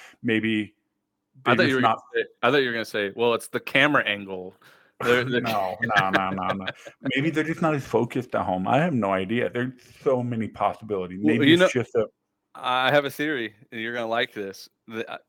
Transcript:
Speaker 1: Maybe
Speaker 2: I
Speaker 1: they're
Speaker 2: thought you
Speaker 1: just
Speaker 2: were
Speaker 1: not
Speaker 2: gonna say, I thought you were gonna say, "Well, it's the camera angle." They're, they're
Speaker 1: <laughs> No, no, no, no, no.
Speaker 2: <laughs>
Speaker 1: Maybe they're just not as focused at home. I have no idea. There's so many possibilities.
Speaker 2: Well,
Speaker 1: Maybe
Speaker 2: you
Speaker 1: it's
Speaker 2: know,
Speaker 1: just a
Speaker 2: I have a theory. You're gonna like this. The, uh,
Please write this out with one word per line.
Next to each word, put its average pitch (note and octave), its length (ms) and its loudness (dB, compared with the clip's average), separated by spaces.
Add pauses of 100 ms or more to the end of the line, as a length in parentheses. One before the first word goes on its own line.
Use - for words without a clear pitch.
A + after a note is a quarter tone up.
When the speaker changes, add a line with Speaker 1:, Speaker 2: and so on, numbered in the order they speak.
(220)
Speaker 1:
Maybe A2 520 0 (720)
Speaker 2:
I B2 80 4
Speaker 1:
they're - 20 4
Speaker 2:
thought F3+ 60 4
you D#3 60 4
Speaker 1:
just C3+ 80 2
Speaker 2:
were B2+ 40 2
Speaker 1:
not A2+ 180 2 (160)
Speaker 2:
gonna A2+ 100 0
say, - 40 -10 (140)
I B2 80 4
thought C#3+ 80 2
you C3 80 2
were A#2+ 60 -2
gonna A2+ 120 -4
say, G2+ 320 -2
"Well, A#2 180 2
it's - 140 -4
the B2 120 -4
camera C#3 440 2
angle." F#2+ 500 -6 (460)
They're, A#2+ 240 4
they're B2 160 0
Speaker 1:
<laughs> - 0 -
No, G2+ 400 -2
no, G2+ 300 0
no, F#2+ 200 0
no, F#2+ 220 -4
no. F#2+ 140 -6 (200)
Speaker 2:
<laughs> C3 300 -6
Speaker 1:
Maybe D3+ 140 0
they're D#3 120 -2
just D#3+ 200 -4
not D#3 120 2
as C#3 100 -4
focused A#2+ 500 -2
at G2+ 100 0
home. F#2 240 -2
I B2+ 100 4
have E3+ 140 2
no G2+ 200 0
idea. G2 380 0
There's B2+ 220 -4 (300)
so B2+ 200 2
many A#2 240 -4
possibilities. F#2+ 760 -4
Speaker 2:
Well, - 120 4
Speaker 1:
Maybe C#3+ 140 4
Speaker 2:
you E3 60 8
Speaker 1:
it's F3 60 4 (140)
Speaker 2:
know, A#2+ 80 2
Speaker 1:
just - 120 -10
a A2+ 120 4 (480)
Speaker 2:
I B2+ 360 0
have C#3+ 160 4
a C3 40 -4
theory. C3+ 440 -4 (160)
You're A#2 240 -8
gonna A#2 120 -4
like A#2 280 -2
this. G2 340 -10 (180)
The, A#2 240 -8
uh, - 80 -12 (100)